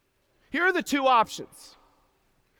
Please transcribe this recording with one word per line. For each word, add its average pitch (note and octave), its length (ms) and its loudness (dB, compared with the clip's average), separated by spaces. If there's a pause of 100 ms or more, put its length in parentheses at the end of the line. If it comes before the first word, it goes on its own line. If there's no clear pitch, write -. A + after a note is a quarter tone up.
(500)
Here D#4+ 140 -2
are F#4 80 2
the F4 100 -2
two C#4 240 -2
options. - 680 -2 (840)